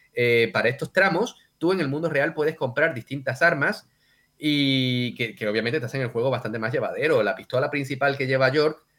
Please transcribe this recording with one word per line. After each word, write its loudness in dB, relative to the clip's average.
Eh, 4
para 2
estos -4
tramos, 2
tú 2
en 0
el 0
mundo -2
real 0
puedes 0
comprar 0
distintas -6
armas 0
y 0
que, -6
que -4
obviamente 0
te -6
hacen -6
el -4
juego -2
bastante -4
más -4
llevadero. 0
La 0
pistola -2
principal -2
que -4
lleva 2
York 0